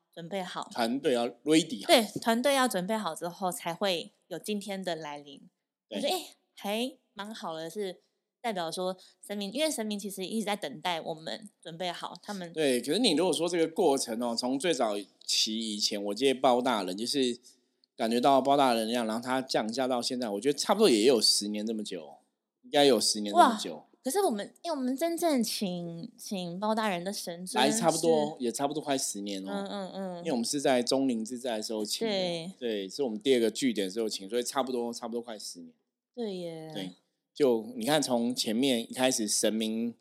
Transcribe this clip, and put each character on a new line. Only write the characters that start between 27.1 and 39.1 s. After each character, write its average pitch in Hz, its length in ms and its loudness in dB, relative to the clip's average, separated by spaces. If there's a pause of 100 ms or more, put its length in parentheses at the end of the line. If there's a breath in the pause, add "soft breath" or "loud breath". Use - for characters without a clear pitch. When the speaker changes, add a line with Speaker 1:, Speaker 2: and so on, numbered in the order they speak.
Speaker 1:
神 180 340 -10
尊 180 160 2
Speaker 2:
来 143 80 6
差 160 220 4
不 165 60 0
多， 156 380 4
Speaker 1:
是 131 80 -4
Speaker 2:
也 117 60 0
差 139 160 0
不 147 80 -4
多 147 80 -4
快 139 160 0
十 101 220 -4
年 202 260 -6
哦。 196 60 -6
Speaker 1:
嗯， 196 160 -4
嗯， 190 260 -8
嗯。 185 240 -8
Speaker 2:
因 175 60 -12
为 165 80 -2
我 127 40 2
们 117 80 0
是 143 160 -2
在 131 220 4
中 135 240 2
林 113 180 0
之 120 140 -8
战 120 200 -4
的 107 40 -4
时 110 100 -8
候 107 120 -2
请 226 240 -2
的。 208 40 -2
Speaker 1:
对。 180 460 -4
Speaker 2:
对， 104 300 -2
是 139 160 -4
我 123 40 2
们 107 120 -4
第 131 140 6
二 120 60 6
个 113 80 6
据 120 240 0
点 101 140 0
的 92 60 -6
时 113 80 -4
候 110 80 0
请， 98 200 -8
所 117 80 -4
以 123 60 0
差 131 220 -2
不 131 80 -4
多， 120 200 -4
差 120 140 -10
不 113 60 -8
多 117 100 -4
快 113 160 -12
十 - 220 -14
年。 - 120 -18 (420)
Speaker 1:
对 220 220 -6
耶。 165 380 -10
Speaker 2:
对， 92 160 -8 (440)
就 117 420 2
你 113 100 -6
看 147 140 4
从 123 340 0
前 113 200 -2
面 123 260 2
一 113 140 -8
开 127 160 2